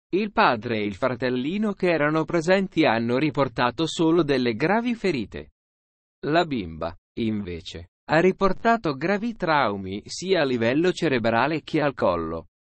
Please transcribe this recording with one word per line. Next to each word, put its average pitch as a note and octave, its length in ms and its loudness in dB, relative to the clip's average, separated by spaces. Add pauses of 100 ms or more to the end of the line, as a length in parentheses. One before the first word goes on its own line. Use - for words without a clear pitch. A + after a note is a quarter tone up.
(160)
il G#3 160 -2
padre A#2+ 460 2
e G#2 60 -2
il G#2 120 -4
fratellino B2+ 760 -2
che F#3 140 -2
erano D#3 360 2
presenti F3 600 2
hanno A#2 320 2
riportato C3+ 680 0
solo E3 380 2
delle B2+ 320 0
gravi A3 400 0
ferite. G2+ 540 -6 (760)
La D#3+ 180 2
bimba, E2 480 -6 (280)
invece, F2+ 680 -6 (200)
ha D3+ 80 4
riportato F#3+ 800 2
gravi G3+ 400 -4
traumi G#2 680 -2
sia F#3 360 -2
a D3 40 2
livello C3 460 2
cerebrale C3 720 0
che - 180 -2
al C#3+ 140 0
collo. E2 540 -2 (120)